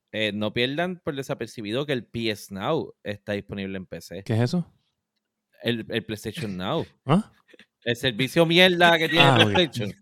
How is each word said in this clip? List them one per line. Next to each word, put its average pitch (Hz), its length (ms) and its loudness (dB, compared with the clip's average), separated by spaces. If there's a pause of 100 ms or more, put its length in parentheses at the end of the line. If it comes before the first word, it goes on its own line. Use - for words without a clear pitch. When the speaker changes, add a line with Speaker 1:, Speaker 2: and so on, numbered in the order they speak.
(120)
Speaker 1:
eh, 107 220 -2
no 107 200 -2
pierdan 156 500 -4
por 156 120 -6
desapercibido 123 720 -6
que 143 80 -4
el 120 120 -4
P 117 260 -4
S - 220 -10
Now 117 400 -4 (100)
está 104 300 -8
disponible 98 440 -8
en 92 80 -10
P 85 160 -14
C. 98 220 -14
Speaker 2:
¿Qué 110 100 -4
es 110 80 2
eso? 160 300 -2 (920)
Speaker 1:
El, 117 280 -4
el 110 160 -4
PlayStation 107 520 -8
Now. 110 280 -4 (100)
Speaker 2:
<laughs> - 100 -20
¿Ah? 175 260 2 (540)
Speaker 1:
El 120 100 0
servicio 131 500 2
mierda 170 520 6
que 165 120 0
tiene 160 160 6
Speaker 2:
Ah, 135 160 6
ok. - 100 4
Speaker 1:
PlayStation. 107 400 -2 (100)